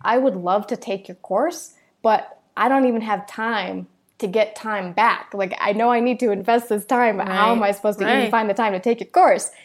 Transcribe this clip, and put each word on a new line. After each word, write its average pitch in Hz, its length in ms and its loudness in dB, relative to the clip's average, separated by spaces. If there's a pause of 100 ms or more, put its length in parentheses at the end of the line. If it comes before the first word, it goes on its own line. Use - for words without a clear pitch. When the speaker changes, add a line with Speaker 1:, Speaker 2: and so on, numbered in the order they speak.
Speaker 1:
I 226 160 0
would 262 180 2
love 185 320 -2
to 247 80 -6
take 196 320 -8
your 180 80 -16
course, 302 600 -4 (260)
but - 400 0 (160)
I 214 100 2
don't 262 200 4
even 226 140 0
have 208 240 -4
time 190 600 -6 (320)
to - 60 -6
get 214 300 0
time 196 380 -6
back. 214 420 0
Like, 196 240 -4
I 208 140 0
know 233 180 2
I 233 80 2
need 247 220 0
to 233 100 2
invest 233 380 0
this 208 160 -2
time. 240 340 2
How 190 320 2
am 233 100 0
Speaker 2:
Right, 202 80 2
Speaker 1:
I - 20 2
supposed 202 280 -2
to 196 60 -2
even 254 160 2
Speaker 2:
right. 226 100 -2
Speaker 1:
find 220 180 0
the 196 60 -2
time 220 180 0
to 185 60 -4
take 226 200 0
your 202 100 -12
course?" 311 420 4 (140)